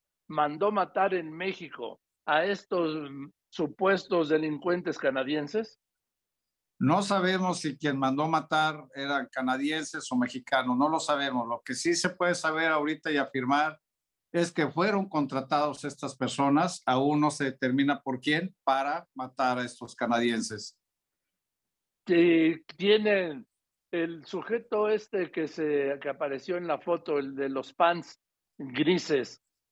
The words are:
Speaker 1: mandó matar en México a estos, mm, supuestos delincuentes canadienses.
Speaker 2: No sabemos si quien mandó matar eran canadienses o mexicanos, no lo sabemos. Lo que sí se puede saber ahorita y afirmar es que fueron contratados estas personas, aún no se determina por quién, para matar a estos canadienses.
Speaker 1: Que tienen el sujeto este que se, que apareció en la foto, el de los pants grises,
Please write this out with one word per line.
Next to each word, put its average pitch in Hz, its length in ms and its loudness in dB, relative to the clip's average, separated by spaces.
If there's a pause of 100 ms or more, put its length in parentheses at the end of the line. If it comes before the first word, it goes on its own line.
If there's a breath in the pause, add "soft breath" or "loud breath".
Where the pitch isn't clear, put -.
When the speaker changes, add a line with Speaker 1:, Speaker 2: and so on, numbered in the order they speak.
(280)
Speaker 1:
mandó 156 440 0
matar 196 400 0
en 165 180 -2
México 160 680 -8 (240)
a 156 220 2
estos, 165 640 -2
mm, 139 200 -12 (200)
supuestos 180 800 0
delincuentes 156 640 0
canadienses. 147 800 -2 (1040)
Speaker 2:
No 165 220 2
sabemos 185 580 0
si 151 160 -6
quien 139 220 -2
mandó 135 300 0
matar 156 560 0 (100)
eran 139 380 -4
canadienses 139 800 -4
o 127 60 -2
mexicanos, 123 600 0
no 143 120 4
lo 160 100 0
sabemos. 139 500 -2
Lo 120 160 -6
que 127 100 -8
sí 170 200 0
se 180 160 0
puede 175 240 0
saber 160 360 0
ahorita 156 420 -2
y 147 40 2
afirmar 139 640 0 (540)
es 170 180 0
que 151 160 0
fueron 190 420 0
contratados 143 760 -2
estas 139 320 -8
personas, 139 680 2
aún 143 360 2
no 151 100 4
se 147 140 -2
determina 135 560 0
por 131 200 -6
quién, 165 440 -2
para 139 500 0
matar 127 440 0
a 123 60 -2
estos 120 300 -12
canadienses. 117 800 0 (1300)
Speaker 1:
Que 170 600 4 (120)
tienen 196 720 2 (460)
el 165 340 -4
sujeto 214 640 -2
este 202 420 -2
que 160 160 -2
se, 143 560 0
que 147 60 -6
apareció 139 480 -4
en 180 100 -6
la 147 140 -2
foto, 165 400 0
el 135 160 -6
de 139 120 -2
los 135 240 -6
pants 170 480 2 (380)
grises, 143 800 0 (320)